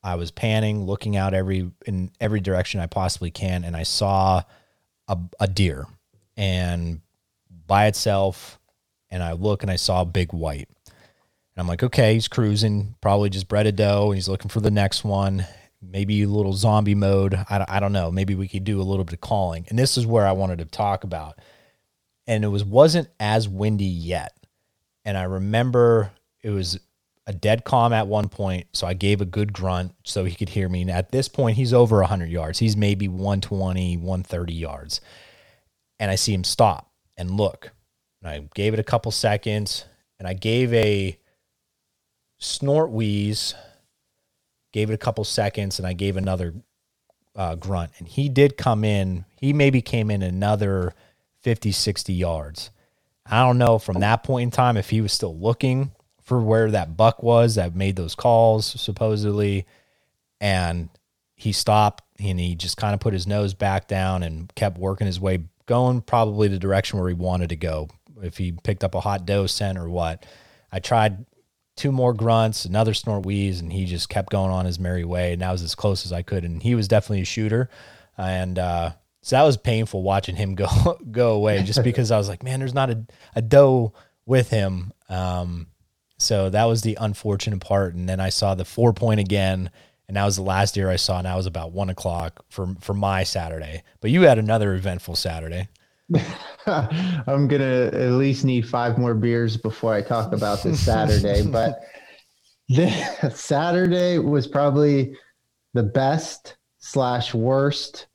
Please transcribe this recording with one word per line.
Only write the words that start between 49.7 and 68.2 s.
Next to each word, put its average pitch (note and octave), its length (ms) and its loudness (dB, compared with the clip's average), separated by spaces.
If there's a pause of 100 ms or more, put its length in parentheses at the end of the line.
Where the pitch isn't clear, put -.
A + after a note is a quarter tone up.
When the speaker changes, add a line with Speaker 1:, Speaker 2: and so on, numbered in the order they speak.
Speaker 1:
came A2 300 -2
in G2+ 100 0
another F#2+ 720 0 (480)
fifty, A2 300 0
sixty - 420 -4
yards. E2 580 -4 (540)
I A#2+ 180 2
don't B2 140 4
know A#2 220 6
from F#2 200 -4
that G#2+ 240 2
point B2+ 200 -2
in A#2+ 80 -2
time B2 260 2
if F#2+ 120 -4
he A2 120 2
was G2+ 100 -2
still E2+ 260 -4
looking B2+ 540 0 (300)
for B2+ 200 0
where A2 300 4
that E2 260 -2
buck A2+ 260 4
was A#2 320 6
that F2 200 -2
made F#2+ 200 0
those E2+ 200 -6
calls, A2+ 500 4
supposedly. G#2 1000 -2 (760)
And F2 500 0 (460)
he - 160 -4
stopped, G#2+ 520 2 (160)
and F#2+ 200 -2
he F2 160 -2
just F2+ 220 -8
kinda G#2 200 -2
put G#2+ 160 -2
his F2 140 -4
nose G2+ 260 -2
back G2 340 -2
down F#2 360 -2
and D#2+ 320 -8
kept G2 220 -2
working F#2+ 300 -4
his F2+ 120 -4
way, F#2 240 -2 (220)
going B2 360 2
probably G#2+ 460 2
the G2 120 0
direction G2 400 0
where F2+ 100 0
he F2+ 60 -2
wanted F2+ 340 -2
to E2 60 -4
go, D#2 340 -6 (320)